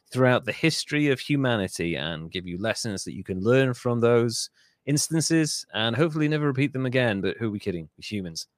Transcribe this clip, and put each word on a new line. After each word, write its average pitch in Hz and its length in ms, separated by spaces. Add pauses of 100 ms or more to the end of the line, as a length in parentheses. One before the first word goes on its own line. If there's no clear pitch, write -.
(100)
throughout 127 360
the 107 60
history 147 560
of 131 120
humanity 110 760
and 80 360
give 90 140
you 87 100
lessons 104 480
that 82 100
you 95 100
can 92 180
learn 127 320
from 120 260
those 117 480 (380)
instances 156 880
and 113 220
hopefully 156 320
never 151 180
repeat 143 260
them 131 140
again. 120 340
But 92 160
who 113 120
are - 20
we 101 100
kidding? 85 380
We're - 80
humans. 90 400 (120)